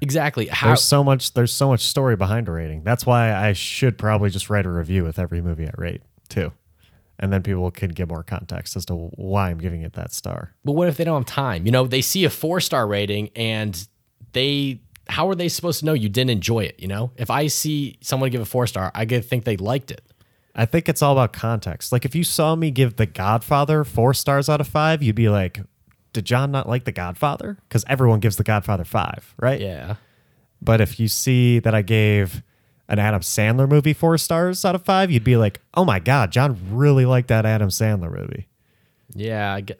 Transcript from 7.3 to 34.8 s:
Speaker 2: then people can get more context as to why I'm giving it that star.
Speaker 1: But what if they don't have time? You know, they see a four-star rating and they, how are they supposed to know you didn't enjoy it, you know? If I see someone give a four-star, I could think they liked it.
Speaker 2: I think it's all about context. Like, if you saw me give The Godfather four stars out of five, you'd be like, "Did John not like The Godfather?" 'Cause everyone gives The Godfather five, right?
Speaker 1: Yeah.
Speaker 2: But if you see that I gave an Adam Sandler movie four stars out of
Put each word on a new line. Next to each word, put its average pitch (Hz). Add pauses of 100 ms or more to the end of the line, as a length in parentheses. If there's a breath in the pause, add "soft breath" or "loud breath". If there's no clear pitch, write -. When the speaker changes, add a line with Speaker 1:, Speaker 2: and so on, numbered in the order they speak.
Speaker 2:
then 95
people 90
can 90
get 85
more 82
context -
as 92
to 90 (200)
why 98
I'm 82
giving 82
it 80
that 85
star. - (120)
Speaker 1:
But 143
what 175
if 143
they 170
don't 156
have 120
time? 110
You 110
know, 127
they 127
see 190
a 143
four-star 160
rating 104
and 107 (460)
they, 139 (280)
how 160
are 190
they 170
supposed 165
to 151
know 156
you 113
didn't 127
enjoy 110
it, -
you 92
know? 107
If 113
I 143
see 147
someone 131
give 123
a 110
four-star, 107
I 113
could 117
think 123
they 110
liked 110
it. - (540)
Speaker 2:
I 113
think 170
it's 151
all 143
about 131
context. 113
Like, 123
if 135
you 170
saw 160
me 160
give 123
The 110
Godfather 139
four 123
stars 139
out 151
of 139
five, 156
you'd 107
be 113
like, 101 (520)
"Did 107
John 135
not 139
like 123
The 113
Godfather?" 143 (120)
'Cause 120
everyone 123
gives 101
The 104
Godfather 101
five, -
right? 131
Speaker 1:
Yeah. 92 (680 soft breath)
Speaker 2:
But 113
if -
you 110
see 123
that 110
I 107
gave 104 (440)
an 104
Adam 104
Sandler 117
movie 147
four 165
stars 170
out 180
of 175